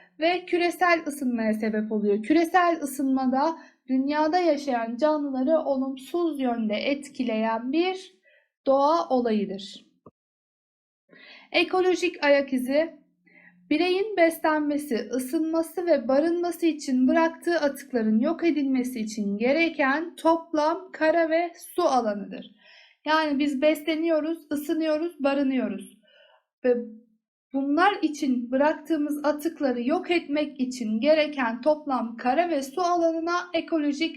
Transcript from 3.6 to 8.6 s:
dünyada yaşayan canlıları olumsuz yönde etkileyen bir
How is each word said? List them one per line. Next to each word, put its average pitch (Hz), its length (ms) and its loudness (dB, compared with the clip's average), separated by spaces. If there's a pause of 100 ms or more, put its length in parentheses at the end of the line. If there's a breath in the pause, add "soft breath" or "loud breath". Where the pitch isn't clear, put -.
dünyada 294 520 2
yaşayan 262 580 0
canlıları 294 640 2
olumsuz 285 840 -2
yönde 226 340 -2
etkileyen 226 1000 -4
bir 370 480 -2 (460 soft breath)